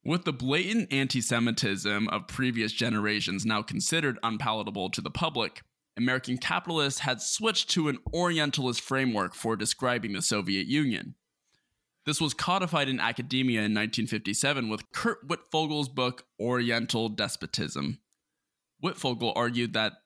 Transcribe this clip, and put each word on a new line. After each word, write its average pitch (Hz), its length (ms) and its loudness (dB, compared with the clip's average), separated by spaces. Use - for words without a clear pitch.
With 170 220 2
the 156 80 0
blatant 165 600 0
anti-Semitism 113 1160 2
of 101 180 -4
previous 117 440 0
generations 104 720 0
now 107 200 2
considered 147 580 0
unpalatable 107 720 -2
to - 100 -4
the - 80 -6
public, 123 540 -4
American 123 400 0
capitalists 160 640 0
had 127 240 -2
switched - 480 0
to 156 180 2
an 131 80 -2
Orientalist 151 680 2
framework 120 520 0
for 113 220 0
describing 110 580 0
the 92 80 -2
Soviet 98 460 0
Union. 127 480 0
This 151 160 0
was 151 140 0
codified 170 520 2
in 131 120 0
academia 123 640 2
in 107 120 2
nineteen 107 320 0
fifty-seven 113 640 0
with 107 220 -6
Kurt 226 360 -2
Wittfogel's 151 600 -2
book, 127 380 -2
Oriental 117 680 2
Despotism. 85 920 -4
Wittfogel 123 520 0
argued 120 380 0
that 110 200 0